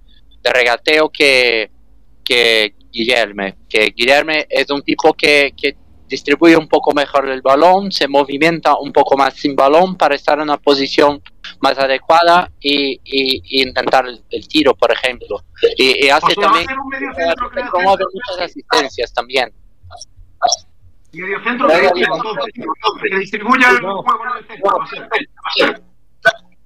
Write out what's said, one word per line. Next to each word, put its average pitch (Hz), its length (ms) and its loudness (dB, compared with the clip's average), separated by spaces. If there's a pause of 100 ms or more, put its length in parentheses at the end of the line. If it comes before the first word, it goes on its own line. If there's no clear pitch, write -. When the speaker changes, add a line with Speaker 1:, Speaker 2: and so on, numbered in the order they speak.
(420)
Speaker 1:
de 120 100 -2
regateo 127 560 0
que, 123 640 2 (540)
que 113 500 2 (180)
Guillermo, 110 520 -2 (240)
que 107 280 0
Guillermo 143 360 2 (180)
es 135 200 -2
un 143 120 -4
tipo 156 320 0
que, 147 420 2
que 139 200 -4 (300)
distribuye 143 500 4
un 156 120 0
poco 147 240 0
mejor 139 360 -2
el 131 140 -4
balón, 180 500 4
se 147 160 -2
movimienta 143 680 0
un 143 140 -8
poco 139 240 2
más 135 180 0
sin 143 220 -4
balón 165 400 4
para 147 180 2
estar 147 240 0
en 156 60 -4
una 147 140 -2
posición 143 640 2 (380)
más 135 180 0
adecuada 165 720 2 (100)
y, 143 440 -2
y, 131 400 -2
y 135 180 -2
intentar 127 440 0
el, 120 240 -14
el 113 180 -10
tiro, 143 260 2
por 113 180 2
ejemplo. 120 500 -6 (360)
Y, 131 280 2
y - 40 4
hace 156 240 0
Speaker 2:
Pues 196 40 -8
va 202 40 -4
a - 40 0
Speaker 1:
también, - 200 2
Speaker 2:
ser 269 120 -8
un 269 100 -10
medio 269 260 -10
centro 170 360 -4
Speaker 1:
promueve - 200 -8 (340)
Speaker 2:
creativo. 180 100 -6
Speaker 1:
muchas 180 360 -8
asistencias 135 640 -4
también. 123 380 -2 (1600)
Speaker 2:
Medio 185 300 -10
centro 240 260 -4
creativo, 175 480 0
entonces, - 360 -8 (580)
que 190 80 -4
distribuya 226 520 0
el 247 120 4
Speaker 3:
No. 190 200 -8
Speaker 2:
juego - 260 -4
en 233 100 -6
el - 80 -18
centro, 196 300 -2
o - 100 -8
sea. - 960 -6 (840)